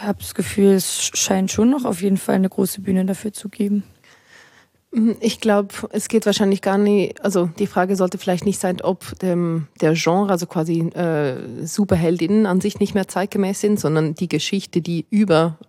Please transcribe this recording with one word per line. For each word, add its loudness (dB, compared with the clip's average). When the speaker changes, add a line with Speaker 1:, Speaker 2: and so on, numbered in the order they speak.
Speaker 1:
hab -4
das -12
Gefühl, 4
es 0
sch-, -4
scheint 0
schon 4
noch 0
auf -4
jeden 2
Fall 0
eine 2
große -2
Bühne 0
dafür -4
zu -14
geben. -2
Speaker 2:
Ich -2
glaub, 0
es -4
geht 2
wahrscheinlich 2
gar 0
nicht, 2
also 2
die 0
Frage 0
sollte 0
vielleicht -2
nicht 0
sein, -2
ob -4
dem, -2
der 4
Genre, 2
also 0
quasi, -2
äh, -4
Superheldinnen 2
an 2
sich -4
nicht 0
mehr 0
zeitgemäß -2
sind, 0
sondern 0
die -6
Geschichte, -2
die -4
über 2